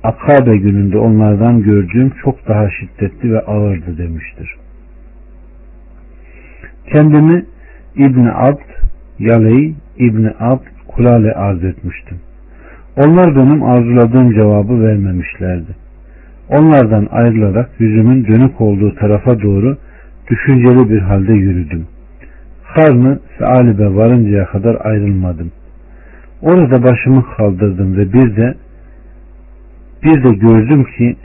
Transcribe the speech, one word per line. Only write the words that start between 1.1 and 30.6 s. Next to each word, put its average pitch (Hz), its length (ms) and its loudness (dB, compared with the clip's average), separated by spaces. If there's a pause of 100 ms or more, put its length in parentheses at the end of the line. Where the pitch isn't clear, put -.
gördüğüm 104 480 0 (140)
çok - 240 -6
daha 104 220 -2
şiddetli 104 640 -8
ve 110 60 -2
ağırdı." 98 580 -6
demiştir. 82 580 -14 (2500)
Kendimi 151 520 2 (500)
İbni 127 360 2
Abd, 139 380 -4 (500)
Yaley, 117 560 0 (220)
İbni 110 420 0
Abd, 127 260 -4 (220)
Kulale 120 460 0
arz 92 300 -4
etmiştim. 90 540 -10 (800)
Onlar 160 380 4
benim 135 280 2
arzuladığım 120 680 2
cevabı 104 480 0
vermemişlerdi. 90 920 -4 (760)
Onlardan 131 640 2
ayrılarak 113 580 0 (100)
yüzümün 113 460 2
dönük 120 360 2
olduğu 104 340 0
tarafa 104 460 0
doğru 104 360 -2 (520)
düşünceli 123 600 2
bir 107 100 0
halde 98 340 0
yürüdüm. 90 540 -2 (880)
Karnı 135 440 2 (180)
Sealib'e 113 580 0
varıncaya 107 500 2
kadar 107 380 -4
ayrılmadım. 92 680 -4 (920)
Orada 147 420 2
başımı 127 420 2 (120)
kaldırdım 95 600 -2
ve 98 160 -2
bir 120 220 2
de, 117 200 -2 (1500)
bir 151 200 2
de 127 60 4
gördüm 113 540 2 (140)